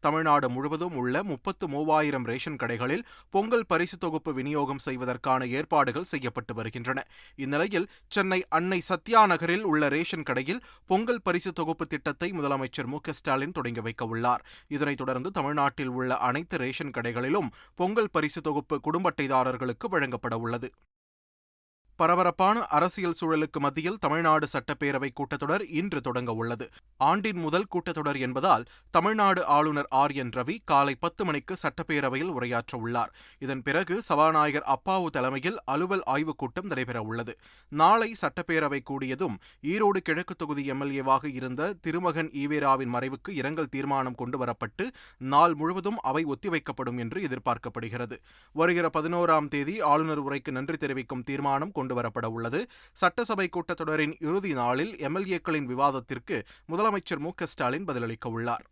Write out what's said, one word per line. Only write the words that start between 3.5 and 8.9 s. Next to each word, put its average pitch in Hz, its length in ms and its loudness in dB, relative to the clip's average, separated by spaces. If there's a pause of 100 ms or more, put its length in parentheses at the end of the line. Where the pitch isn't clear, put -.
பரிசு 175 300 0
தொகுப்பு 160 360 -2
விநியோகம் 139 460 -2
செய்வதற்கான 127 680 -2
ஏற்பாடுகள் 139 580 2
செய்யப்பட்டு 123 500 -6
வருகின்றன. 117 520 -4 (280)
இந்நிலையில், 170 560 -2 (180)
சென்னை 190 400 0
அன்னை 175 320 2
சத்யா 220 460 4